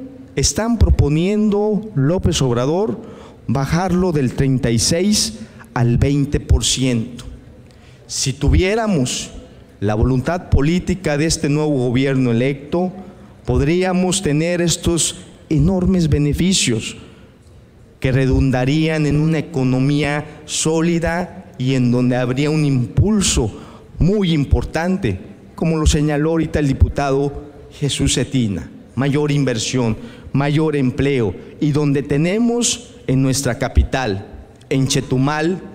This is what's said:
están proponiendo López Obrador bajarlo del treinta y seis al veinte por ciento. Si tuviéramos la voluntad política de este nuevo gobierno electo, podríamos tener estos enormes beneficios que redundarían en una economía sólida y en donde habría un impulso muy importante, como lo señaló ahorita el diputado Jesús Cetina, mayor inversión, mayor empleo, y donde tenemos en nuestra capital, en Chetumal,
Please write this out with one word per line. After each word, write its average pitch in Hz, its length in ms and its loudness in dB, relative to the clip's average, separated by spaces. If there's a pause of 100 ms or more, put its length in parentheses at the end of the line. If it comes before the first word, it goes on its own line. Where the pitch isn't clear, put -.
(360)
están 208 420 0
proponiendo 202 1160 2
López 160 480 0
Obrador 147 580 0 (460)
bajarlo 175 680 0
del 135 200 0
treinta 131 380 2
y 113 80 2
seis 185 600 0 (340)
al 120 240 2
veinte 139 420 2
por - 240 2
ciento. 123 600 -2 (840)
Si - 260 -4
tuviéramos 175 1000 0 (500)
la 104 140 -2
voluntad 127 540 0
política 156 720 2
de 156 80 2
este 156 220 -2
nuevo 147 400 0
gobierno 131 420 2
electo, 139 600 0 (520)
podríamos 180 800 2
tener 160 380 0
estos 170 560 0 (340)
enormes 175 580 2
beneficios 147 880 0 (1040)
que 131 120 0
redundarían 135 960 2
en 143 140 2
una 160 180 2
economía 139 840 0 (220)
sólida 165 1120 -2
y 127 160 0
en 123 160 2
donde 123 260 2
habría 127 340 0
un 156 140 0
impulso 139 960 0 (380)
muy 185 340 2
importante, 156 840 0 (360)
como 165 220 0
lo 151 100 0
señaló 151 440 2
ahorita 160 280 0
el 147 100 2
diputado 139 760 0 (340)
Jesús 139 360 -2
Cetina, 120 560 -2 (240)
mayor 143 380 0
inversión, 123 640 0 (360)
mayor 147 440 0
empleo, 127 580 0 (260)
y 147 120 2
donde 143 300 2
tenemos 226 920 0 (120)
en 131 160 2
nuestra 127 360 0
capital, 120 680 0 (420)
en 135 200 0
Chetumal, 151 720 0 (140)